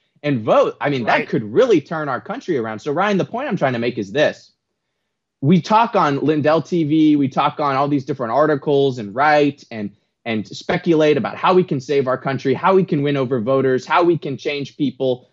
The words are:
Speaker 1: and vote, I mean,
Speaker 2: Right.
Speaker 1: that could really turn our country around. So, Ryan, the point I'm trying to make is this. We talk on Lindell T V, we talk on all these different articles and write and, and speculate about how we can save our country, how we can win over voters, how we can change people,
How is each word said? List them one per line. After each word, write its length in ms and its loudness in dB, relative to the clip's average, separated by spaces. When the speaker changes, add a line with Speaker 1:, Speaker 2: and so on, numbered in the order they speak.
Speaker 1:
and 180 -2
vote, 400 2
I 100 -2
mean, 140 -4
Speaker 2:
Right. 160 0
Speaker 1:
that 80 -8
could 160 -2
really 360 2
turn 280 -8
our 120 -4
country 380 -6
around. 220 -6
So, 100 -8
Ryan, 280 0
the 60 0
point 240 -8
I'm 80 -4
trying 180 0
to 40 -4
make 200 -4
is 140 -8
this. 400 -2
We 180 4
talk 340 2
on 260 2
Lindell 420 2
T 220 -2
V, 320 4
we 120 0
talk 320 -2
on 160 0
all 120 0
these 160 -2
different 280 -6
articles 640 2
and 160 -10
write 560 2
and, 200 -8
and 200 -4
speculate 680 0
about 200 -4
how 180 0
we 100 4
can 160 -4
save 280 0
our 100 0
country, 340 -2
how 220 2
we 100 4
can 180 -2
win 140 0
over 240 -2
voters, 460 0
how 160 2
we 160 2
can 180 -8
change 400 -8
people, 560 -4